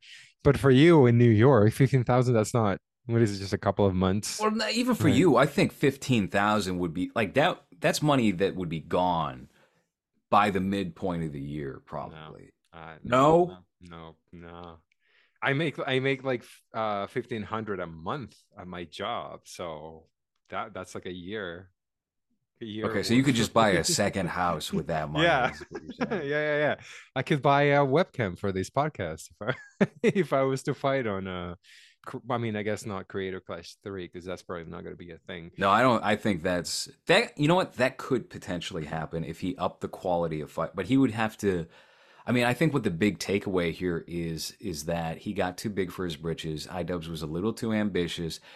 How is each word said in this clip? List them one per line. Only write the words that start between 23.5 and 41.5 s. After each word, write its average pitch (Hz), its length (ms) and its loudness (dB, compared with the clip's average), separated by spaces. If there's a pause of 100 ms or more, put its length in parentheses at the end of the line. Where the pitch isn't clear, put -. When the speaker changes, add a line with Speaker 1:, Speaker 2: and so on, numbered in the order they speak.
Speaker 1:
of - 40 -20
Speaker 2:
buy 110 160 6
a 87 140 2
Speaker 1:
<laughs> - 180 0
Speaker 2:
second 95 260 -2
house 87 440 -2
with - 140 -4
that 147 240 -4
money, 151 140 0
Speaker 1:
Yeah. 139 260 2
Speaker 2:
is - 180 -16
what - 140 -14
you're 311 100 -16
Speaker 1:
<laughs> 240 160 -6
Speaker 2:
saying. 170 220 -4
Speaker 1:
Yeah, 147 100 0
yeah, 151 180 0
yeah. 143 160 2 (420)
I 135 60 -2
could 147 200 0
buy 143 220 6
a 143 200 6
webcam 131 540 0
for 101 140 -2
this 92 180 -2
podcast 107 600 -4 (100)
if 110 140 -4 (260)
I, 196 140 4
<laughs> - 100 -14
if 185 280 2
I 139 100 4
was 135 220 -2
to 143 100 -2
fight 135 340 -2
on, 95 180 -4
uh, 90 300 -8 (500)
cr-, 131 120 -12 (120)
I 120 80 -2
mean, 117 160 -4
I 107 80 -4
guess 104 240 -6
not 95 220 -8
Creator 95 320 -6
Clash 85 420 -14
three, 98 240 -10
'cause 85 180 -16
that's 90 180 -10
probably 85 280 -10
not 87 140 -12
gonna 87 100 -12
be 87 160 -18
a 80 160 -18
thing. 87 320 -14
Speaker 2:
No, 98 120 2
I 107 120 4
don't, 131 220 2
I 107 100 2
think 98 300 -2
that's, 90 440 -2 (200)
that, 220 280 2
you 147 120 2
know 175 80 6
what? 190 180 0
That 123 240 0
could - 320 -4
potentially 87 540 -8
happen 80 400 -6
if 82 160 -10
he 92 160 -4
upped - 240 -4
the 98 80 -6
quality 85 520 -2
of 71 120 -10
fight, 82 240 -6
but 95 100 -6
he 123 100 2
would 135 140 4
have 110 280 -4
to, 90 280 0 (580)